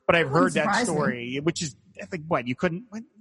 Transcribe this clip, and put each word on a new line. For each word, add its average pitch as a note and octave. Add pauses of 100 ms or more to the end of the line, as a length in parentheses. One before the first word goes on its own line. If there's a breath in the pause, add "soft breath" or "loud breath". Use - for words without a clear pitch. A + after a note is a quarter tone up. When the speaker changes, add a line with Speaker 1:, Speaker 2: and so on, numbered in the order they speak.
Speaker 1:
but E3+
I've D#3+
Speaker 2:
Wouldn't E3
Speaker 1:
heard F3+
that D#3 (120)
Speaker 2:
surprise A#3+
me. E3+
Speaker 1:
story, B2+
which E3+
is, D#3 (260)
I G#2
think, E3+
what, C3
you B2
couldn't, F#3
what, A3 (180)